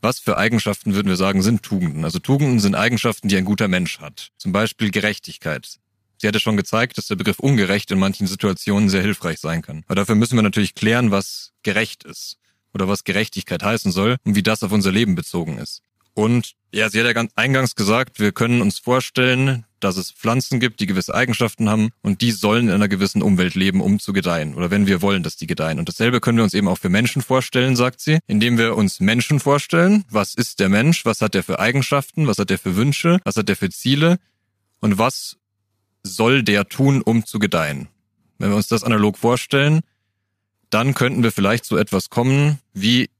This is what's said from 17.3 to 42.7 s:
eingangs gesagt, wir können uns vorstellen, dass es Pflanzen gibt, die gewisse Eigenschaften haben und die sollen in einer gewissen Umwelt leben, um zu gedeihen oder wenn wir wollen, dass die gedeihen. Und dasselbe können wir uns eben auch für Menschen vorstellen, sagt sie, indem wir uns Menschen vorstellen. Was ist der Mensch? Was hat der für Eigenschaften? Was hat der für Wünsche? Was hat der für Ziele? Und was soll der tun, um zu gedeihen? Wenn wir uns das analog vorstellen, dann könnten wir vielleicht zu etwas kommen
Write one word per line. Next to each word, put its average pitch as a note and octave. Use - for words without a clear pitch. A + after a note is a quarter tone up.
eingangs C3
gesagt, A2+
wir G#2
können A#2+
uns G2+
vorstellen, B2+
dass F#2+
es F#2
Pflanzen B2
gibt, A#2
die G#2
gewisse F#2
Eigenschaften A#2+
haben A2
und G2+
die A#2+
sollen A2
in F#2+
einer G#2
gewissen G2
Umwelt F#2
leben, F#2+
um G2
zu -
gedeihen D#2+
oder F2
wenn G2+
wir F#2
wollen, G2
dass D#2+
die E2+
gedeihen. D#2+
Und E2+
dasselbe A#2
können A#2
wir A2+
uns G2+
eben G2+
auch F2+
für -
Menschen A#2
vorstellen, B2+
sagt B2
sie, D#3
indem A2+
wir A2+
uns G2+
Menschen A#2
vorstellen. E3+
Was G#2
ist -
der F#2+
Mensch? A#2+
Was A2+
hat G#2+
der F#2+
für -
Eigenschaften? C3+
Was A2
hat G2
der F#2+
für F2+
Wünsche? C#3+
Was -
hat G#2+
der G2+
für F#2
Ziele? D3+
Und G2+
was -
soll A#2
der G2+
tun, C#3
um A2+
zu -
gedeihen? D#2+
Wenn G2
wir G#2
uns G#2+
das A2+
analog G#2
vorstellen, C#3
dann B2
könnten B2
wir A2+
vielleicht G2+
zu -
etwas -
kommen C#3